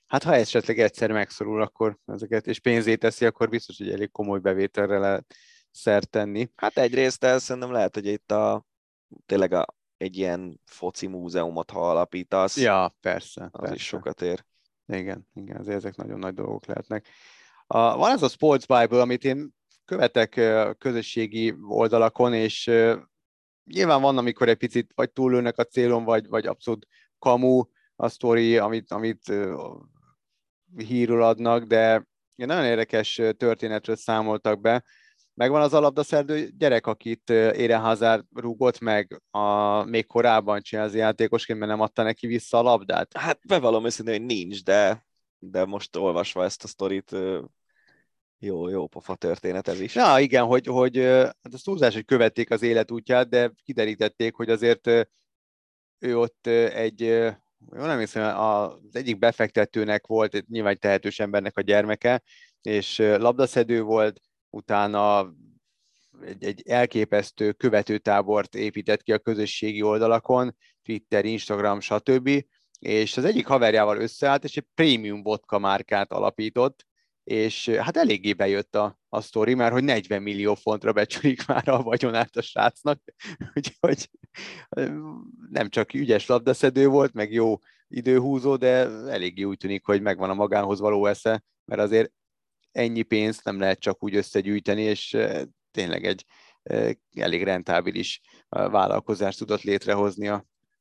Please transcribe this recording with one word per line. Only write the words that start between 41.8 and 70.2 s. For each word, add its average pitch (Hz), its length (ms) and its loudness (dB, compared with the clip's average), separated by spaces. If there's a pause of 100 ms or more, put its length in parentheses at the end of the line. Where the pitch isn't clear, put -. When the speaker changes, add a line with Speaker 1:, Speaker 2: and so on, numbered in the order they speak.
Speaker 1:
adta 110 220 -2
neki 113 240 -4
vissza 117 320 -2
a 117 40 4
labdát? 98 540 0
Speaker 2:
Hát - 300 -6
bevallom 120 380 2
őszintén, 113 300 -4
hogy 110 120 -6
nincs, 98 380 -6
de, 101 420 2 (320)
de 92 260 -4
most 98 320 -10
olvasva 87 480 -2
ezt - 200 -6
a - 20 -16
sztorit, 98 460 -6
ö, 92 300 -4 (960)
jó, 90 280 -6
jó 92 180 -6
pofa - 280 -12
történet 90 540 -6
ez 92 120 -4
is. 95 140 -10
Speaker 1:
Ja, 196 240 6
igen, 131 260 2
hogy, 123 220 2
hogy, 127 320 0
ö, 127 240 4
hát - 300 -4
az 131 100 -18
túlzás, 147 320 0
hogy 110 100 -8
követték 117 460 2
az 110 120 0
életútját, 117 640 0
de 120 240 2 (120)
kiderítették, 110 720 -2
hogy 113 160 -4
azért, 113 360 2
ö, 117 160 4 (960)
ő 120 200 -2
ott, 117 280 -2
ö, 117 200 4
egy, 113 360 -4
ö, 113 280 2 (420)
jól 131 140 -10
nem 151 120 -2
hiszem, 107 400 -4
az 104 580 -2
egyik 120 220 -4
befektetőnek 107 880 0
volt, 110 400 0
nyilván 107 260 0
egy 98 60 -2
tehetős 101 420 0
embernek 101 380 -2
a - 20 -2
gyermeke, 104 640 2 (400)
és, 104 360 -4
ö, 104 200 4
labdaszedő 117 640 2
volt, 107 380 0 (300)
utána 104 800 0 (920)
egy, 95 200 -14
egy 101 240 -8
elképesztő 110 840 0
követőtábort 104 1000 0
épített 107 480 -4
ki 117 100 0
a 110 60 2
közösségi 107 640 -4
oldalakon, 113 760 0 (260)